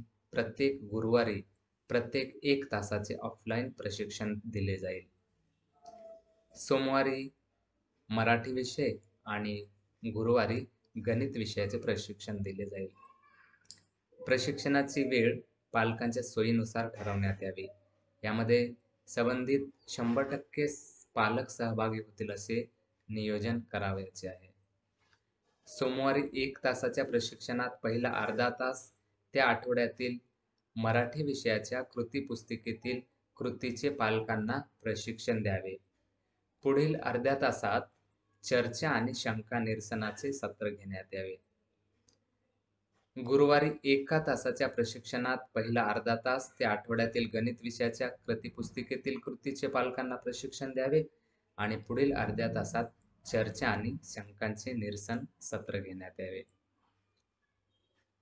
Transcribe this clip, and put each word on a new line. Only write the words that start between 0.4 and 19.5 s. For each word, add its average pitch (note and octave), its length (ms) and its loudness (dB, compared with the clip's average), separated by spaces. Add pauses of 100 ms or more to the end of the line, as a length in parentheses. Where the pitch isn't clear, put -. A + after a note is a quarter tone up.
गुरुवारी A2 600 2 (480)
प्रत्येक B2+ 540 -2
एक C#3 280 4
तासाचे G#2 440 -2
ऑफलाईन A2+ 540 -4
प्रशिक्षण G#2 760 -4
दिले G2 320 -2
जाईल. F#2 260 -6 (1500)
सोमवारी C3+ 720 2 (800)
मराठी A2+ 420 4
विषय B2+ 440 0 (300)
आणि G#2 400 -4 (440)
गुरुवारी A2+ 560 2 (420)
गणित B2+ 300 0
विषयाचे G#2 400 -2
प्रशिक्षण G#2 640 -4
दिले G2 240 -4
जाईल. G2 220 -6 (1400)
प्रशिक्षणाची C#3 760 2
वेळ A#2+ 360 4 (320)
पालकांच्या A#2 520 0
सोयीनुसार A2+ 640 0
ठरवण्यात G2 560 -2
यावी. F#2+ 240 -6 (560)
यामध्ये A#2 500 4 (340)
संबंधित B2+ 580 2 (220)